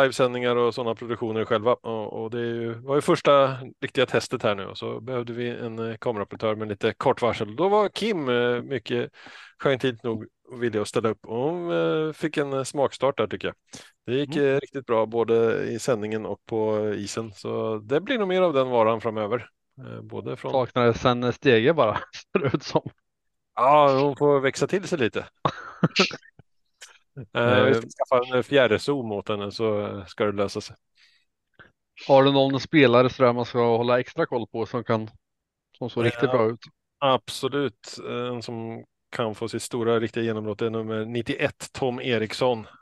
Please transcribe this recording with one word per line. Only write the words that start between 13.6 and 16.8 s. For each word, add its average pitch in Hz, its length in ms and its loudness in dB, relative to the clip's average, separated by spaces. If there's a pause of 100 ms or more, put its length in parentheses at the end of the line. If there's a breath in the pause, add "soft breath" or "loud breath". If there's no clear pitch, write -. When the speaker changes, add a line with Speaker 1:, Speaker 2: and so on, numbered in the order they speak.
Speaker 1:
Det 117 80 -4
gick, 139 220 -2
Speaker 2:
Mm. 139 180 4
Speaker 1:
eh, 139 60 2
riktigt 139 260 -10
bra 113 200 2
både 113 580 2
i 113 160 -4
sändningen 110 460 -2
och 98 200 -8
på, 107 320 -2
eh, 104 260 -2